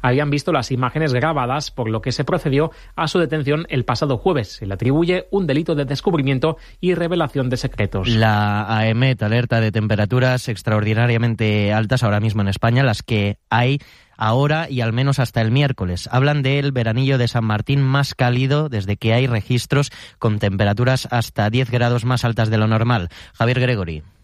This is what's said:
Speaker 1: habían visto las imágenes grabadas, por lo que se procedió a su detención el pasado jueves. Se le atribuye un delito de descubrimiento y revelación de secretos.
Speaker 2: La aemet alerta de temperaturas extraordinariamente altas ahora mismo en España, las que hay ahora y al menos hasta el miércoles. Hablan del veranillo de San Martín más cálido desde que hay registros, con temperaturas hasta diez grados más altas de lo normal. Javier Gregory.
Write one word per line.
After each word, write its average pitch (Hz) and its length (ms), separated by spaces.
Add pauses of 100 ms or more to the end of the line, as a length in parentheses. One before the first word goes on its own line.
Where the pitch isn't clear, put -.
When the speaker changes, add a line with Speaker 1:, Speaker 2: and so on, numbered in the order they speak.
Speaker 1:
habían 139 280
visto 147 240
las 135 180
imágenes 127 400
grabadas, 139 580
por 113 200
lo 110 120
que 123 120
se 147 100
procedió 156 480 (240)
a 160 140
su 185 100
detención 151 480
el 127 160
pasado 127 340
jueves. 147 360
Se - 120
le 98 80
atribuye 160 580
un 196 160
delito 156 280
de 143 80
descubrimiento 139 640 (340)
y 180 140
revelación 165 560
de 127 80
secretos. 101 500
Speaker 2:
La 107 720
aemet 113 460
alerta 117 360
de 110 120
temperaturas 110 760
extraordinariamente 107 1300
altas 110 300
ahora 104 160
mismo 104 240
en 98 60
España, 120 340
las 117 180
que 101 380 (100)
hay 127 300 (360)
ahora 139 540
y 127 120
al 113 120
menos 135 240
hasta 120 240
el 110 80
miércoles. 117 600
Hablan 143 320
del 139 280
veranillo 127 460
de 120 100
San 117 180
Martín 107 360
más 139 320
cálido 131 560
desde 101 260
que 113 200
hay 127 100
registros, 123 640 (300)
con 107 180
temperaturas 104 720
hasta 110 400
diez 120 220
grados 120 340
más 127 180
altas 113 280
de 113 80
lo 107 80
normal. 110 420 (240)
Javier 123 260
Gregory. 92 440 (200)